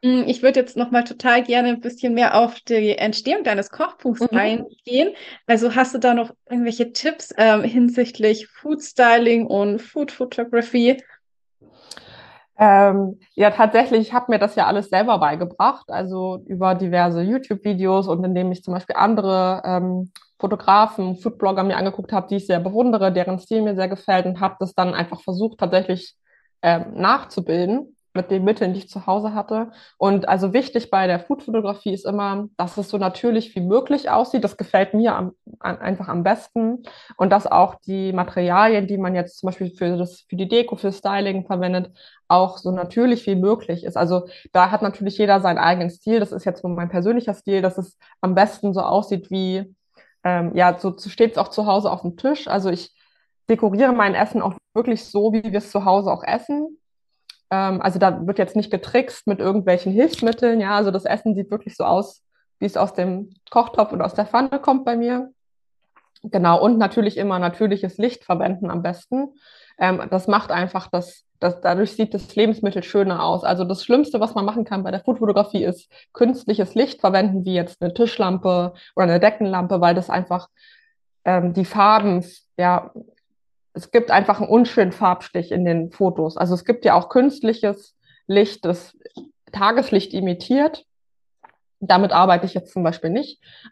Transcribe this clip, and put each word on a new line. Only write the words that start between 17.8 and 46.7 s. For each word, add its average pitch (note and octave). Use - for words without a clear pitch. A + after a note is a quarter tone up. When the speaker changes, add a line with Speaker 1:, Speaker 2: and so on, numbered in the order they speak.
Speaker 2:
und E3+
indem F#3
ich F#3
zum F3+
Beispiel -
andere, F#3+
ähm, F#3
Fotografen, G3
Foodblogger G3
mir G3
angeguckt F#3+
hab, F#3
die G3+
ich G3
sehr F3
bewundere, G3
deren F3+
Stil A3
mir G#3
sehr F#3
gefällt F#3+
und F#3
hab F#3+
das F#3+
dann F#3
einfach -
versucht, G3+
tatsächlich, F#3
ähm, E3+
nachzubilden F#3+
mit F#3
den F#3+
Mitteln, G3+
die F#3+
ich F#3+
zu F#3+
Hause G#3
hatte. A3
Und G3
also F#3+
wichtig A#3+
bei F#3+
der F3
Foodfotografie G#3
ist F#3
immer, G3+
dass F3+
es G3
so G#3+
natürlich A3
wie F#3
möglich C4
aussieht. A#3+
Das -
gefällt -
mir A3
am, F3+
an-, -
einfach F#3+
am F3
besten. A3+
Und F#3+
dass G#3
auch F3+
die F#3+
Materialien, F#3
die G3+
man F#3
jetzt F3
zum F#3+
Beispiel F#3
für F3+
das, F3
für -
die F#3
Deko, A#3
für G3
Styling G3
verwendet, F3+
auch F#3
so F#3
natürlich A#3
wie G3
möglich F#3
ist. F#3
Also F3+
da F#3
hat G#3
natürlich G3+
jeder G3+
seinen F3+
eigenen F3
Stil. A3
Das G#3
ist -
jetzt F#3
nur F3